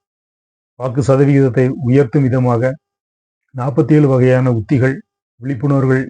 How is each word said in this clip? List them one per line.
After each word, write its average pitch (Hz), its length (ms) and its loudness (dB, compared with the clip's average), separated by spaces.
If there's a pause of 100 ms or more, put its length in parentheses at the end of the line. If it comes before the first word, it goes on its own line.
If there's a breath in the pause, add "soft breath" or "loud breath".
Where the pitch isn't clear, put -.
(800)
வாக்கு 127 220 -6
சதவிகிதத்தை 135 640 2 (160)
உயர்த்தும் 135 440 0
விதமாக 123 480 0 (840)
நாற்பத்தேழு 143 540 0
வகையான 127 420 2
உத்திகள், 123 460 -2 (440)
விழிப்புணர்வுகள் 131 680 -2